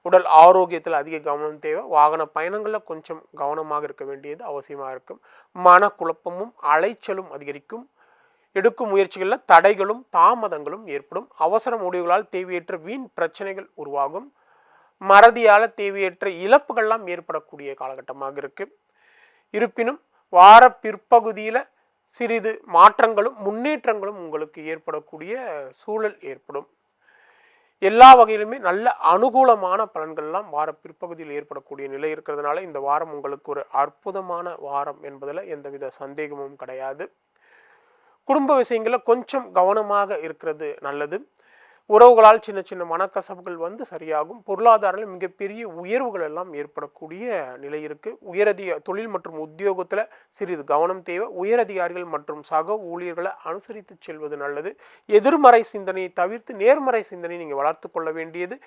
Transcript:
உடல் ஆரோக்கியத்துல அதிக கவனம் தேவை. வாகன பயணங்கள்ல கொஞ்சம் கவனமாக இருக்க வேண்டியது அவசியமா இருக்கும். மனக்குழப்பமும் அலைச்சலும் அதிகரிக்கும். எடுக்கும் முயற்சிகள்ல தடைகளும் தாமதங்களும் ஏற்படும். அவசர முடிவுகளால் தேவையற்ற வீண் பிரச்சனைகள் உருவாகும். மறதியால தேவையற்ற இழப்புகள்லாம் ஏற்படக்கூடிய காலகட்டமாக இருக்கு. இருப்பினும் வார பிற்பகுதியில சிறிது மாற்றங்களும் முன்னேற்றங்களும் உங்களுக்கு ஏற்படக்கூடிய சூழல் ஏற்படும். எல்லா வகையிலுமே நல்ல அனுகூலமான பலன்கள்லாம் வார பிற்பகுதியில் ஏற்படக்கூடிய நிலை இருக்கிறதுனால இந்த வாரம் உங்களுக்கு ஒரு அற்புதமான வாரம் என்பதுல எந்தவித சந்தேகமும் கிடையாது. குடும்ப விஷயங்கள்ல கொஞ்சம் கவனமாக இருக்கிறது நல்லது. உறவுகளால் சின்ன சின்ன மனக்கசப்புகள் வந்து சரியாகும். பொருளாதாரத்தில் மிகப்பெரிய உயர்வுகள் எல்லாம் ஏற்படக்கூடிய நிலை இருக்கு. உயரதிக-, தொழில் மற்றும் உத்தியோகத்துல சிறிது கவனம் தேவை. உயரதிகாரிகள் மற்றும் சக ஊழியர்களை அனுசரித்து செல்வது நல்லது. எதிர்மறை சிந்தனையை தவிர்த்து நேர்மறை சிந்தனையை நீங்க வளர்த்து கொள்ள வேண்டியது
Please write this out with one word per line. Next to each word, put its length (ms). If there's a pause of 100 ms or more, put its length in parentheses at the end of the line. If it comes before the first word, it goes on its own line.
உடல் 220
ஆரோக்கியத்துல 640
அதிக 280
கவனம் 400
தேவை. 240
வாகன 520
பயணங்கள்ல 500
கொஞ்சம் 380 (120)
கவனமாக 480
இருக்க 220
வேண்டியது 400
அவசியமா 460
இருக்கும். 300 (440)
மனக்குழப்பமும் 880 (100)
அலைச்சலும் 680
அதிகரிக்கும். 600 (600)
எடுக்கும் 440
முயற்சிகள்ல 560
தடைகளும் 580
தாமதங்களும் 760
ஏற்படும். 500
அவசர 400
முடிவுகளால் 520
தேவையற்ற 480
வீண் 380
பிரச்சனைகள் 600
உருவாகும். 600 (720)
மறதியால 640
தேவையற்ற 560
இழப்புகள்லாம் 800
ஏற்படக்கூடிய 720
காலகட்டமாக 580
இருக்கு. 420 (720)
இருப்பினும் 500 (280)
வார 540
பிற்பகுதியில 840 (380)
சிறிது 600
மாற்றங்களும் 720
முன்னேற்றங்களும் 800
உங்களுக்கு 480
ஏற்படக்கூடிய 1080
சூழல் 500
ஏற்படும். 480 (1120)
எல்லா 400
வகையிலுமே 400
நல்ல 460
அனுகூலமான 800 (100)
பலன்கள்லாம் 540
வார 240
பிற்பகுதியில் 600
ஏற்படக்கூடிய 560
நிலை 260
இருக்கிறதுனால 480
இந்த 180
வாரம் 320
உங்களுக்கு 380
ஒரு 220
அற்புதமான 840
வாரம் 440
என்பதுல 440
எந்தவித 440
சந்தேகமும் 640
கிடையாது. 560 (1120)
குடும்ப 360
விஷயங்கள்ல 420
கொஞ்சம் 500
கவனமாக 640
இருக்கிறது 640
நல்லது. 480 (640)
உறவுகளால் 520
சின்ன 180
சின்ன 240
மனக்கசப்புகள் 680
வந்து 360
சரியாகும். 540
பொருளாதாரத்தில் 640
மிகப்பெரிய 600
உயர்வுகள் 520
எல்லாம் 340
ஏற்படக்கூடிய 1040
நிலை 260
இருக்கு. 360 (140)
உயரதிக-, 500
தொழில் 260
மற்றும் 300
உத்தியோகத்துல 640 (260)
சிறிது 360
கவனம் 380
தேவை. 260
உயரதிகாரிகள் 760
மற்றும் 380
சக 360
ஊழியர்களை 520 (140)
அனுசரித்து 560
செல்வது 360
நல்லது. 360 (360)
எதிர்மறை 540
சிந்தனையை 500
தவிர்த்து 420
நேர்மறை 480
சிந்தனையை 420
நீங்க 180
வளர்த்து 280
கொள்ள 220
வேண்டியது 540